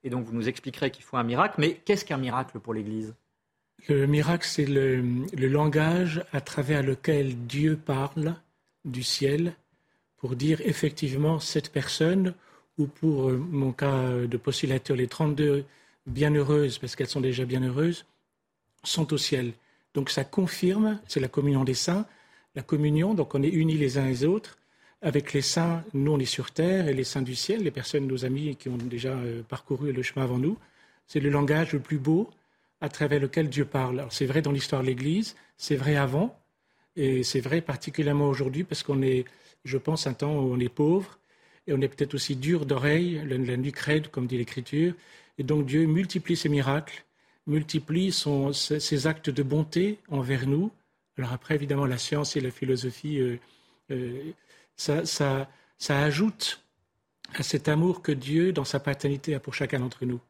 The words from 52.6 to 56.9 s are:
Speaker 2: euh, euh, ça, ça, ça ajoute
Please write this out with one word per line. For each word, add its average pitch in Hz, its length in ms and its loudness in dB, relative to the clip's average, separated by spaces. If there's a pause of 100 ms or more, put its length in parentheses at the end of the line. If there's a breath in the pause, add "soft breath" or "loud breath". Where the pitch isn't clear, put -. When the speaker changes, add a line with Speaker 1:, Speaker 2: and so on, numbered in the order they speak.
Speaker 2:
euh, 123 180 0 (520 soft breath)
euh, 131 420 -6 (420 soft breath)
ça, 160 300 0
ça, 135 440 0 (280 soft breath)
ça 143 240 0
ajoute 151 640 0 (720)